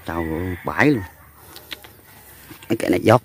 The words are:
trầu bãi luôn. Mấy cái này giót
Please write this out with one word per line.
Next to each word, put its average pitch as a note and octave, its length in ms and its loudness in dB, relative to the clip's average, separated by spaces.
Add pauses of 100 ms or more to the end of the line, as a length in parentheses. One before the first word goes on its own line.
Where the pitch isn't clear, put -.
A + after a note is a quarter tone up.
trầu E2 200 -4 (400)
bãi F2 220 2
luôn. A#2+ 160 2 (1700)
Mấy A2+ 80 -2
cái - 120 -2
này F2+ 140 2
giót A#2 220 6